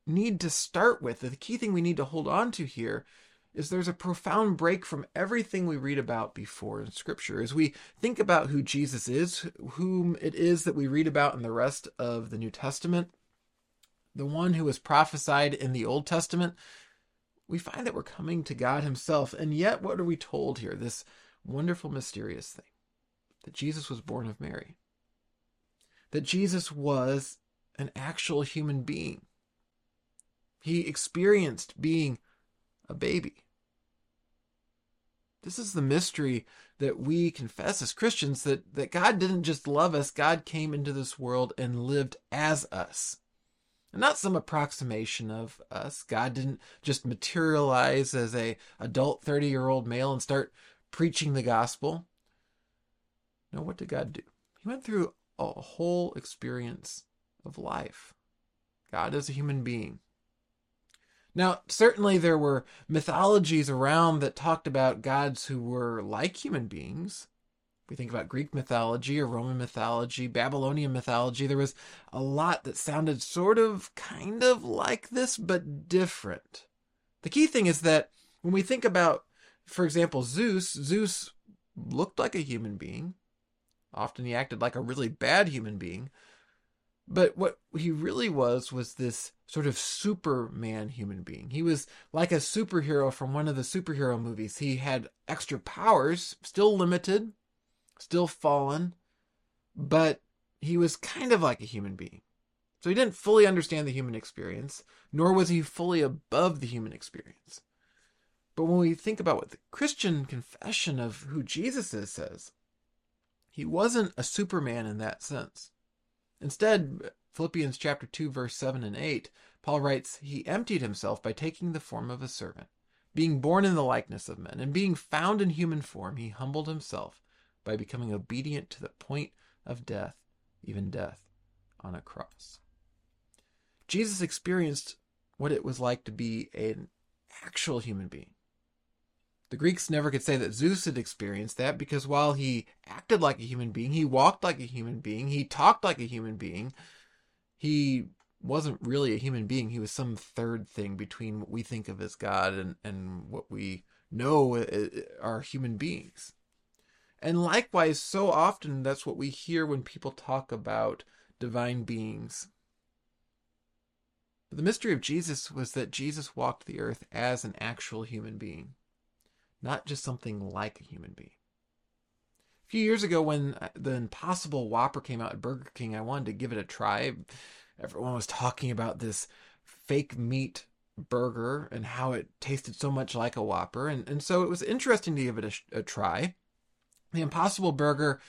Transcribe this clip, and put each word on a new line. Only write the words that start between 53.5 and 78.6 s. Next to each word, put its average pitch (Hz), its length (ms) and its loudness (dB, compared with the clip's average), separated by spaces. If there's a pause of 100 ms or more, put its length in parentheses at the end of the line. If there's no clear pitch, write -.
No, - 100 -8
what 185 160 -10
did - 100 -10
God 135 240 -4
do? - 100 -12 (400)
He 196 60 -8
went 262 160 -8
through 208 300 -2 (240)
a - 220 -6
whole 175 540 -2
experience - 920 -10 (400)
of 143 120 -14
life. - 580 -8 (800)
God - 220 -2
is 143 140 -4
a 135 40 -6
human 139 300 -2
being. 113 380 -6 (1300)
Now, 185 340 2
certainly 208 500 6
there 165 200 6
were 139 260 2 (240)
mythologies 160 800 4
around 156 480 6
that 139 180 0
talked 160 300 0
about 131 360 4
gods 135 440 0
who 127 160 -4
were 120 400 -4
like 107 420 -4
human 151 220 -4
beings. 104 640 -10 (560)
If - 60 -18
we 139 60 -12
think 120 140 -8
about 117 180 -6
Greek 139 240 -6
mythology 123 680 0
or 143 60 0
Roman 123 300 -4
mythology, 120 680 -2
Babylonian 135 640 0
mythology, 123 540 0
there 139 100 2
was 139 180 2 (380)
a 127 80 -4
lot 147 440 2
that - 120 -8
sounded 151 460 0
sort 196 360 4
of, 214 360 2
kind 214 480 -6
of 254 220 6
like - 460 0
this, 247 260 0
but 170 520 -2
different. - 800 -2 (560)
The 160 80 -6
key 302 160 6
thing 233 200 4
is 160 160 4
that 156 280 6 (320)
when 175 100 2
we 190 100 4